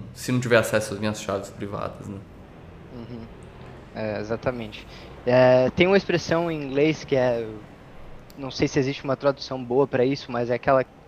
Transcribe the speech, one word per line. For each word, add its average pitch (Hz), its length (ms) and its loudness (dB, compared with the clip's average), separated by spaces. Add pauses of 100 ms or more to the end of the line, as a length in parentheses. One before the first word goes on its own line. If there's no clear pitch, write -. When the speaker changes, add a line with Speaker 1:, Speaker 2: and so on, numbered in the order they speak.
(140)
Speaker 1:
se - 180 -6
não 127 80 2
tiver 120 180 4
acesso 107 360 2
às 98 60 -6
minhas 107 220 -2
chaves 98 280 -4
privadas, - 580 -8
né? 98 120 -10 (720)
Speaker 2:
Uhum. 113 360 -14 (680)
É, 107 240 -4
exatamente. 110 680 -6 (400)
É, 127 460 8
tem 175 160 4
uma 196 100 6
expressão 170 540 0
em 156 100 -6
inglês 143 420 0
que - 120 -2
é, 120 320 2 (920)
não 135 140 -10
sei 156 160 0
se 147 120 0
existe 135 240 0
uma 135 140 -2
tradução 135 460 -2
boa 123 240 2
pra 123 180 2
isso, 135 260 -2
mas 120 180 -2
é 123 60 0
aquela 131 280 4
que - 60 -20 (180)